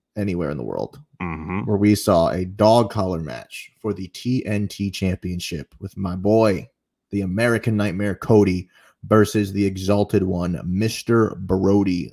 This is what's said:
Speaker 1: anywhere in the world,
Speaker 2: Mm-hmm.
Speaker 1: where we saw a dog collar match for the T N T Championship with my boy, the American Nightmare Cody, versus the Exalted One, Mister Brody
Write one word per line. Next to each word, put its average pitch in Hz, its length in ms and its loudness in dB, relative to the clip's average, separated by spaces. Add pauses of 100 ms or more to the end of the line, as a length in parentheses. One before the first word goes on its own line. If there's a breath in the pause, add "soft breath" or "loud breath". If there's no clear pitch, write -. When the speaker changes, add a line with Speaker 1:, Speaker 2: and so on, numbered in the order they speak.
(160)
Speaker 1:
anywhere 87 340 -4
in 73 60 -6
the 62 80 -8
world, 50 340 -8 (220)
Speaker 2:
Mm-hmm. 85 460 -6
Speaker 1:
where 107 100 0
we 104 180 6
saw 85 340 2
a 92 160 -2
dog 107 460 4
collar 92 300 -4
match 62 500 -14 (100)
for 107 120 -4
the 95 160 -10
T - 380 -4
N 101 220 -2
T 101 220 -4
Championship 90 880 -6
with - 180 -14
my 92 200 -6
boy, 101 520 2 (420)
the 101 120 -2
American 110 540 0
Nightmare 101 380 -2
Cody, 95 540 4 (360 soft breath)
versus 104 480 2
the 101 120 0
Exalted 98 580 0
One, 87 420 -2
Mister 110 720 0
Brody 95 760 0